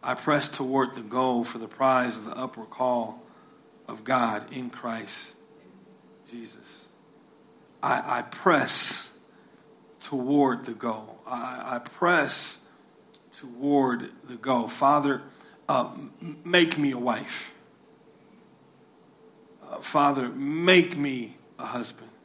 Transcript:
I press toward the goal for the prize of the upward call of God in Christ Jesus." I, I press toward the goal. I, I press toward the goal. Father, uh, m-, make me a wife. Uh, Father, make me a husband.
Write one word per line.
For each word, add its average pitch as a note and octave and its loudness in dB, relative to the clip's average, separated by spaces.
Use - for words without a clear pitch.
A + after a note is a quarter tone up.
I B2+ -2
press D3 0
toward C3 0
the - -10
goal A#2+ 0
for A#2 -8
the A2+ -10
prize B2+ 2
of G#2+ -12
the A#2 -10
upward A2+ -10
call A#2+ -2
of A2 -14
God A#2 0
in B2+ -8
Christ A2+ -10
Jesus." - -18
I, - 0
I A#2+ -4
press - 2
toward C3 0
the A#2 -8
goal. A2 -8
I, B2 -8
I - -4
press - 0
toward C3 0
the B2 -16
goal. B2 0
Father, C#3 2
uh, C3 0
m-, D#3+ -12
make F3 4
me C#3+ 2
a B2 -4
wife. A2+ -4
Uh, - -10
Father, C#3+ 2
make E3 4
me C3 -4
a - -10
husband. - -8